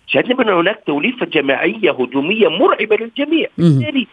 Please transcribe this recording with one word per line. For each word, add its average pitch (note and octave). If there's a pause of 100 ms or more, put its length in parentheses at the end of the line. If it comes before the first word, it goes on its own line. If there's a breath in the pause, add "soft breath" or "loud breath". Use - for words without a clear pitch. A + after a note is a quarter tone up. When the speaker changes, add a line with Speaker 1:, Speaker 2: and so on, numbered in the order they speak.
Speaker 1:
شاهدنا E3
بأن B3
هناك F#3
توليفة E3
جماعية D#3
هجومية C#3
مرعبة A3
للجميع. C#4 (100)
Speaker 2:
مم. D#3+
Speaker 1:
بالتالي C4+